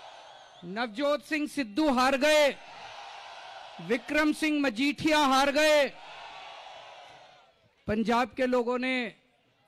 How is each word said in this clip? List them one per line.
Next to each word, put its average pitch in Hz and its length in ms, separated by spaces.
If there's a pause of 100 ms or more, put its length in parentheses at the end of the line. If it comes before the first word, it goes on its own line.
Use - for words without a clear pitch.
(640)
नवजोत 233 640
सिंह 294 220
सिद्धू 214 460
हार 254 220
गए, 294 340 (1300)
विक्रम 285 520
सिंह 302 280
मजीठिया 285 580
हार 277 320
गए। 294 380 (2000)
पंजाब 226 480
के 262 120
लोगों 247 320
ने 254 380 (520)